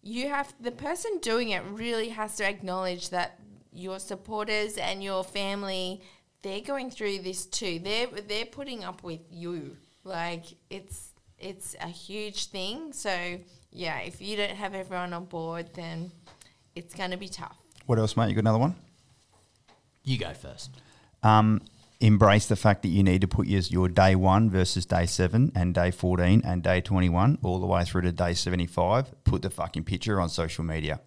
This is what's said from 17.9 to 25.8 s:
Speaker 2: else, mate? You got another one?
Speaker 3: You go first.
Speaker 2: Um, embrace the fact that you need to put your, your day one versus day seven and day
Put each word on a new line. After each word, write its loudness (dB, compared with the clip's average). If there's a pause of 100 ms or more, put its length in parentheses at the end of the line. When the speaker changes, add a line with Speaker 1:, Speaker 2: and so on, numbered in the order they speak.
Speaker 2:
else, 0
mate? 2
You 0
got 0
another 4
one? 2 (1300)
Speaker 3:
You 0
go -6
first. -16 (520)
Speaker 2:
Um, 8 (400)
embrace 8
the 2
fact 4
that 0
you 4
need 6
to 2
put 0
your, 2
your 2
day 8
one 6
versus 2
day 2
seven 2
and 2
day 2